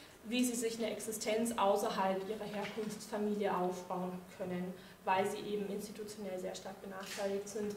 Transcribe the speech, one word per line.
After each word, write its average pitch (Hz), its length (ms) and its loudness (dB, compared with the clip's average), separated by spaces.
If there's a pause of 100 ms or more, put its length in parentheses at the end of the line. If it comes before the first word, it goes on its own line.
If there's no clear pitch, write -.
(240)
wie 247 200 4
sie 240 100 2
sich 226 220 0
eine 226 140 0
Existenz 226 640 0
außerhalb 196 720 6
ihrer 208 160 -4
Herkunftsfamilie 208 1120 0
aufbauen 180 560 0 (240)
können, 180 380 -2 (320)
weil 190 200 6
sie - 120 0
eben 208 300 0
institutionell 208 680 -6
sehr 185 160 -4
stark 190 280 -10
benachteiligt 196 640 -2
sind, 208 280 -2